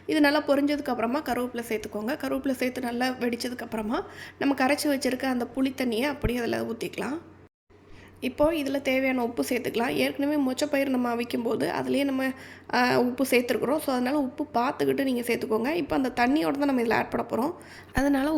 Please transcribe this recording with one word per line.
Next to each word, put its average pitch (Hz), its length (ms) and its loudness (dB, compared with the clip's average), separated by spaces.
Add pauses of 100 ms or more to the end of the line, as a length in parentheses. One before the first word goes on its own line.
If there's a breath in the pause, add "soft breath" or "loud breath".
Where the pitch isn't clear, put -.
(120)
இது 311 160 4
நல்லா 294 220 4
பொரிஞ்சதுக்கு 285 440 2
அப்புறமா 233 360 0
கருவேப்பிலை 240 420 -2
சேர்த்துக்கோங்க. 214 520 -4
கருவேப்பிலை 269 380 0
சேர்த்து 254 280 -2
நல்லா 247 200 0 (160)
வெடிச்சதுக்கு 240 420 -4
அப்புறமா 220 320 -2 (440 loud breath)
நம்ம 277 200 4
கரைச்சு 285 300 2
வச்சிருக்க 262 420 0
அந்த 240 120 -2 (100)
புளி 269 240 2
தண்ணியை 240 340 0
அப்படியே 240 300 -2
அதுல 226 260 -2
ஊத்திக்கலாம். 226 480 -6 (1080 loud breath)
இப்போ 277 180 2 (120)
இதுல 277 300 -2
தேவையான 262 400 2
உப்பு 240 220 -2
சேர்த்துக்கலாம். 247 520 -2
ஏற்கனவே 285 340 0 (120)
மொச்சப்பயிர் 277 480 0
நம்ம 247 180 0
அவிக்கும் 240 320 -2
போது - 220 0 (100)
அதுலயே 262 320 0
நம்ம, 262 140 0 (520 loud breath)
ஆ, 240 40 4 (260)
உப்பு 247 240 0
சேர்த்துருக்குறோம். 247 560 2
So - 80 -2
அதனால 247 320 0
உப்பு 254 180 -6 (140)
பார்த்துக்கிட்டு 269 500 0
நீங்க 247 200 0
சேர்த்துக்கோங்க. 226 420 0 (100)
இப்போ 285 200 -2
அந்த 262 100 0 (100)
தண்ணியோட 285 420 2
தான் 285 100 4
நம்ம 247 120 2
இதுல 240 160 2
ஆட் 240 140 -2
பண்ண 233 180 -2
போறோம். 247 220 0 (460 loud breath)
அதனால 277 280 2 (100)